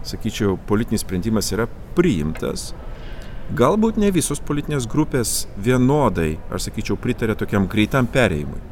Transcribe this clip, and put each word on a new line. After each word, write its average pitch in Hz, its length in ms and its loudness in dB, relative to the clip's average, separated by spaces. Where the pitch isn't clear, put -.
sakyčiau, 101 520 -2
politinis 107 360 0
sprendimas 98 480 0
yra 107 160 0
priimtas. 80 760 0
Galbūt 214 460 2
ne 202 120 4
visos 143 280 0
politinės 147 480 -2
grupės 143 560 0
vienodai, 120 800 4
aš - 200 -4
sakyčiau, - 280 -2
pritarė 120 380 -2
tokiam 101 320 0
greitam 107 400 2
perėjimui 76 540 0